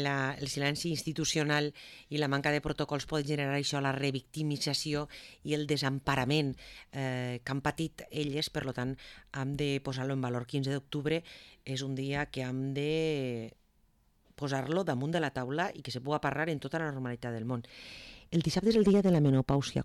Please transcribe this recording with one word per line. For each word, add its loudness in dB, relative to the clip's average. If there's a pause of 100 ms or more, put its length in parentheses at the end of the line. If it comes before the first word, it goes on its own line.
la, 0
el -6
silenci -2
institucional 0 (360)
i -2
la 2
manca 2
de 2
protocols -2
pot 0
generar 0
això, 0
la 2
revictimització -2 (340)
i -2
el 0
desemparament, 2 (400)
eh, -4
que -4
han -2
patit -4
elles. -2
Per -4
lo -4
tant, -2 (400)
hem -4
de 0 (100)
posar-lo -4
en -2
valor. -2
Quinze -2
d'octubre -2 (440)
és -4
un -4
dia -2
que -6
hem -2
de 0 (1500)
posar-lo 0
damunt 0
de 2
la -2
taula -2
i -12
que -10
se -6
puga 0
parlar 0
en -2
tota -4
la -2
normalitat -4
del -4
món. -2 (640)
El 4
dissabte 2
és 6
el 8
dia 8
de 6
la 8
menopàusia. 4